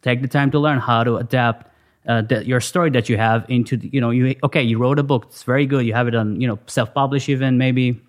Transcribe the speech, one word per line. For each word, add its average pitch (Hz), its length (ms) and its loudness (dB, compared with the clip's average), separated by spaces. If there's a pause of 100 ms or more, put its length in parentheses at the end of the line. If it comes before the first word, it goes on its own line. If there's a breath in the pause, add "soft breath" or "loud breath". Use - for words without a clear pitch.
Take 123 180 0
the 135 80 -4
time 139 220 2
to 147 80 0
learn 147 200 2
how 117 260 0
to 117 120 0
adapt, 120 540 -2 (360 soft breath)
uh, 117 140 0
the, 110 260 -2
your 123 140 0
story 170 300 0
that 123 180 0
you 117 80 2
have 113 320 2
into, 120 300 0
the, - 120 -10
you 135 100 0
know, 117 100 0
you, 127 320 0
okay, 147 200 0
you 113 140 0
wrote 127 220 2
a 143 40 0
book, 139 260 0
it's - 160 -20
very 131 200 2
good, 131 220 0
you 120 80 -2
have 120 140 0
it 117 60 -4
on, 107 260 0
you 127 60 0
know, 107 200 -2
self-publish 135 640 -2
even 131 260 0
maybe. 127 420 0 (100)